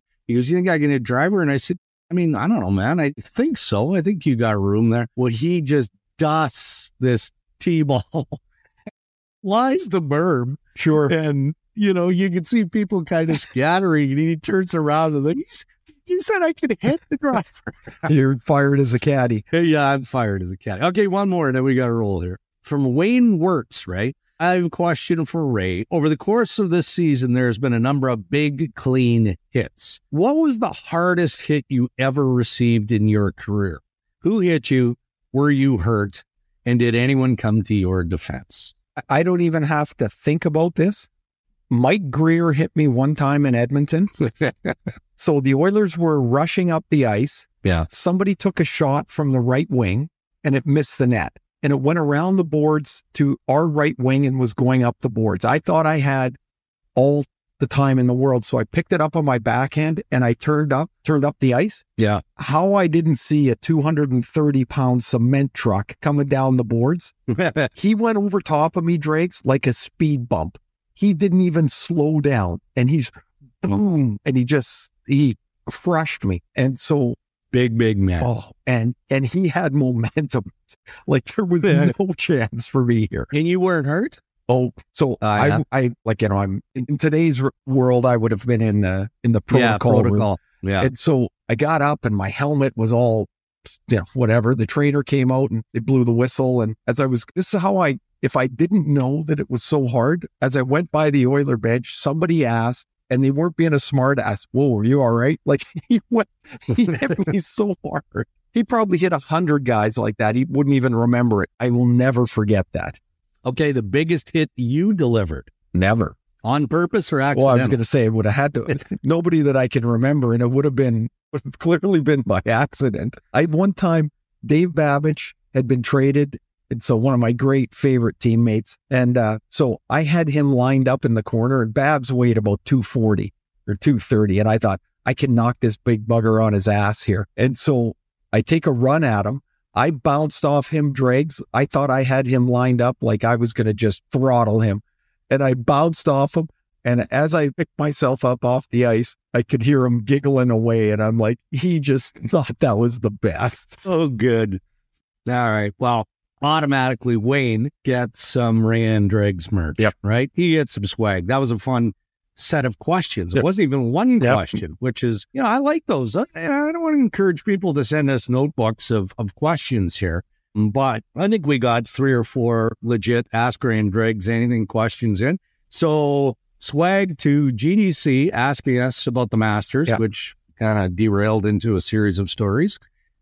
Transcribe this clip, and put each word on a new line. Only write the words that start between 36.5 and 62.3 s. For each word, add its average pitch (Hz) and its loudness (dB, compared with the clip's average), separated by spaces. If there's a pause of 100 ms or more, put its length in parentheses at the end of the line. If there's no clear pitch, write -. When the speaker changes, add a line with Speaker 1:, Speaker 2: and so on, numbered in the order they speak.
Speaker 1:
And 120 2
did 120 2
anyone 127 2
come 110 0
to 110 -2
your 92 0
defense?" - -8 (240)
Speaker 2:
I, - -2
I 170 0
don't 175 0
even 165 0
have 151 -2
to 143 -2
think - -4
about 160 0
this. 185 -2 (600)
Mike 139 0
Greer 165 2
hit 151 0
me 151 2
one 135 2
time 143 2
in 123 2
Edmonton. 143 0 (120)
<laughs> - - (1000)
So 147 0
the 135 2
Oilers 185 2
were 160 2
rushing 156 0
up 160 -2
the 143 2
ice. 110 -2 (160)
Speaker 1:
Yeah. 85 2
Speaker 2:
Somebody 185 -2
took - -4
a 160 2
shot 143 -2
from 143 -2
the 131 2
right 127 0
wing, 123 0 (340)
and 139 0
it 123 -2
missed 147 0
the 127 2
net, 110 -2 (280)
and 143 2
it 139 2
went 156 2
around 160 0
the 175 0
boards 151 -2 (120)
to 139 0
our 156 2
right 151 0
wing 131 2
and 131 -2
was 120 -2
going 127 2
up 120 0
the 123 -4
boards. 107 -2
I 127 0
thought 160 0
I 156 0
had 135 -2 (580)
all 139 2 (340)
the 135 0
time 135 2
in 123 2
the 123 2
world. 127 0
So 127 -2
I 113 -2
picked - -4
it 160 0
up 156 -2
on 156 0
my 127 0
backhand 143 -2
and 127 0
I 117 2
turned 151 0
up, 143 -2 (120)
turned 143 0
up 147 -4
the 127 2
ice. 190 -2 (140)
Speaker 1:
Yeah. 104 2 (160)